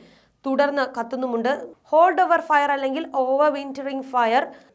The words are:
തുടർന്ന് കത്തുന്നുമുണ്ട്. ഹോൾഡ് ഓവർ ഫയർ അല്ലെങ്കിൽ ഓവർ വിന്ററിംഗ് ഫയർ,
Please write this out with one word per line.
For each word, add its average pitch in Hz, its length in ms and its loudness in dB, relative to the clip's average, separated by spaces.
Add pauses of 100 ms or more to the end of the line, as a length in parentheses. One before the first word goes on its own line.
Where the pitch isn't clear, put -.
(460)
തുടർന്ന് 277 400 0 (100)
കത്തുന്നുമുണ്ട്. 240 560 -4 (380)
ഹോൾഡ് 349 360 4
ഓവർ 330 240 2
ഫയർ 285 260 2
അല്ലെങ്കിൽ 269 300 -4 (180)
ഓവർ 277 340 2
വിന്ററിംഗ് 269 560 -8
ഫയർ, 240 300 2 (320)